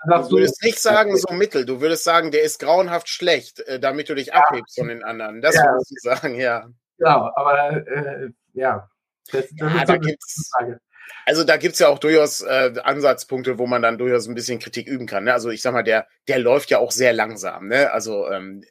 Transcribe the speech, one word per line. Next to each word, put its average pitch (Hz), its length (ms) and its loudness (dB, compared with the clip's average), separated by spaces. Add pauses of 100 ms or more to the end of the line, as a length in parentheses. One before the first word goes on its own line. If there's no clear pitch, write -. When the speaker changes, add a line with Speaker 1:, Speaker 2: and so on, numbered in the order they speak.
Speaker 1:
Dann 170 140 6
sagst - 120 -6
Speaker 2:
du 190 60 6
würdest 190 260 2
Speaker 1:
du, - 40 0
Speaker 2:
nicht 226 120 0
sagen, 208 380 4
so 180 160 -2
mittel, 175 320 0
du 127 160 -6
würdest 160 240 0
sagen, 165 260 2
der 151 120 2
ist 156 160 -4
grauenhaft 170 500 0
schlecht, 165 520 -2
äh, 131 200 -8
damit 139 260 -4
du 151 80 -6
dich 135 120 -6
Speaker 1:
Ja. 151 80 -4
Speaker 2:
abhebst 143 440 2
von 120 80 -4
den 117 160 -10
anderen. 110 380 -10
Das 160 140 4
Speaker 1:
Ja. 151 100 6
Speaker 2:
würdest 131 260 0
du 143 40 -16 (140)
sagen, 131 260 -2
ja. 120 340 -2 (280)
Speaker 1:
Genau, 156 380 2
aber, 143 500 0
äh, 139 440 -8 (240)
ja. 110 360 -4 (420)
Das, 135 180 -2
das 151 100 -20
Speaker 2:
Ja, 151 80 -2
Speaker 1:
ist 165 120 0
so - 80 0
Speaker 2:
da 180 60 6
Speaker 1:
eine 180 120 2
Speaker 2:
gibt's, - 480 -8
Speaker 1:
Frage. 123 260 -4 (460)
Speaker 2:
also 156 200 2
da 160 100 6
gibt's 160 240 -2
ja 170 80 8
auch 143 100 4
durchaus, 151 440 4
äh, 131 320 0 (100)
Ansatzpunkte, 131 760 0
wo 123 100 -2
man 123 140 0
dann 117 160 2
durchaus 123 300 0
ein 120 80 -10
bisschen 117 240 -6
Kritik - 280 -12
üben 127 200 -8
kann, 98 160 -6
ne? 120 100 0
Also 120 160 -2
ich 110 120 -8
sag 127 100 -2
mal, 117 120 0
der, 110 240 0 (200)
der 131 120 0
läuft 123 320 2
ja 127 80 4
auch 120 120 0
sehr 120 220 2
langsam, 98 560 -6
ne? 131 220 2
Also, 107 380 -4
ähm, 95 400 -10